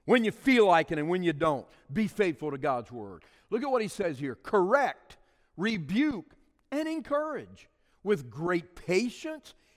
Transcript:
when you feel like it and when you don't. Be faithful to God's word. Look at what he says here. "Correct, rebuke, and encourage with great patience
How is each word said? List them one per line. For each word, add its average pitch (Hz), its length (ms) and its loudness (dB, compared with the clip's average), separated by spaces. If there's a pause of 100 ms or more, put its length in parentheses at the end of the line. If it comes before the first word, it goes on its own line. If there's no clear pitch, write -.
when 233 200 4
you 208 60 2
feel 240 360 4
like 170 260 4
it 160 60 -2
and 147 100 -2
when 180 140 0
you 170 100 2
don't. 147 340 0 (260)
Be 208 140 0
faithful 165 440 -2
to 139 80 -8
God's 127 340 -4
word. 98 320 -14 (260)
Look 226 120 0
at 277 80 -4
what 247 120 2
he 208 60 -2
says 165 300 -4
here. 135 160 -6
"Correct, 202 840 0 (400)
rebuke, 214 800 -2 (360)
and 311 180 -4
encourage 285 800 -6 (340)
with 180 260 0
great 170 460 -4
patience 247 800 -4 (220)